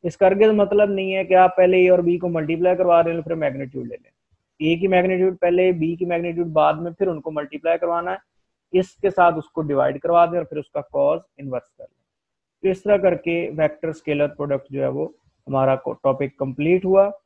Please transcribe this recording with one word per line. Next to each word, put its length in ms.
इस 120
करके 300
तो 60
मतलब 380
नहीं 220
है 120
कि 120
आप 220
पहले 280
A 60
और 100
B 180
को 80
multiply 480
करवा 240
रहे 140
हैं 80
फिर 140
magnitude 500
ले 80
लें। 160
A 200
की 80
magnitude 480
पहले, 360
B 260
की 80
magnitude 460
बाद 260
में, 140
फिर 160
उनको 220
multiply 480
करवाना 320
है, 80
इसके 380
साथ 280
उसको 240
divide 380
करवा 260
दें 120
और 60
फिर 140
उसका 300
cos 320
inverse 280
कर 160
लें। 120
तो 60
इस 160
तरह 140
करके 540
vector 400
scalar 360
product 440
जो 100
है 80
वो 240
हमारा 280
टॉपिक 520
complete 460
हुआ 260